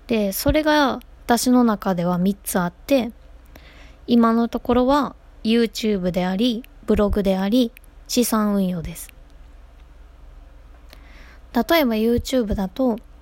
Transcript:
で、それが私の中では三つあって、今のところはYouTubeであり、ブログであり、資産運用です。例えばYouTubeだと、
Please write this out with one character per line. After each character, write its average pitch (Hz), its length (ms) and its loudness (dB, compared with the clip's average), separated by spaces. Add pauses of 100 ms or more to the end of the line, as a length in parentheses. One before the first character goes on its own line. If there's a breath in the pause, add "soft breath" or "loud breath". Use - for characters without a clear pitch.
で、 208 260 0
そ - 200 -2
れ 302 100 2
が 294 380 2 (240)
私 240 260 2
の 247 140 6
中 202 300 0
で 170 100 -2
は 180 140 0
三 190 160 0
つ - 240 -6
あ 175 80 0
っ 175 60 -6
て、 240 400 -2 (960 loud breath)
今 233 260 4
の 233 160 0
と 240 120 -6
こ 240 140 -2
ろ 247 120 2
は 269 280 0 (300)
YouTube 214 680 0
で 180 160 -2
あ 185 80 -2
り、 233 300 -2 (220)
ブ 214 100 2
ロ 202 140 2
グ 208 120 0
で 190 160 0
あ 196 100 -2
り、 233 240 0 (340)
資 240 180 0
産 208 300 0
運 196 120 0
用 180 160 -4
で 165 140 -10
す。 - 120 -18 (2500 loud breath)
例 311 260 2
え 285 40 2
ば 226 100 0
YouTube 226 600 -2
だ 196 140 -4
と、 247 300 -2 (240)